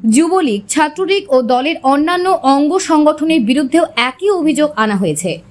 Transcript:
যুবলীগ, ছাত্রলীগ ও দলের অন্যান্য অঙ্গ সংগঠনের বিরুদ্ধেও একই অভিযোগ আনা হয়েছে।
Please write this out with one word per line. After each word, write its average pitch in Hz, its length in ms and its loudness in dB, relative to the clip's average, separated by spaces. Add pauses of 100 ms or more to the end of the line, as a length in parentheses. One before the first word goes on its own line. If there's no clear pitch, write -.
(100)
যুবলীগ, 302 580 2
ছাত্রলীগ 339 640 -2
ও 254 100 4
দলের 254 400 -2
অন্যান্য 339 600 0
অঙ্গ 285 360 2
সংগঠনের 311 640 0
বিরুদ্ধেও 269 460 0 (100)
একই 262 340 -2
অভিযোগ 302 460 0
আনা 214 200 0
হয়েছে। 170 420 -4 (120)